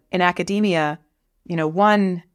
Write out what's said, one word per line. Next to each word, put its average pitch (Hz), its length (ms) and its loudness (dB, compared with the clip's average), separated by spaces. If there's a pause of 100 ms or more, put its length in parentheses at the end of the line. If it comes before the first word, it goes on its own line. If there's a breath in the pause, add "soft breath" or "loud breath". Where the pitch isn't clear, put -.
(120)
in 180 100 0
academia, 175 760 0 (460)
you 170 100 -8
know, 156 120 -2
one 190 560 2 (120)